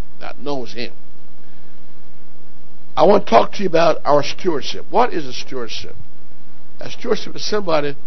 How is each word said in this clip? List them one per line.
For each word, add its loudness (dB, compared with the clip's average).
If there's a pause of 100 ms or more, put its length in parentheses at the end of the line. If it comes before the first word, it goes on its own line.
(200)
that -2
knows -2
him. -2 (2000)
I 4
want 4
to -2
talk 2
to 0
you 0
about 2
our 2
stewardship. 0
What 0
is -2
a -2
stewardship? -2 (840)
A -2
stewardship 0
is -2
somebody 0 (120)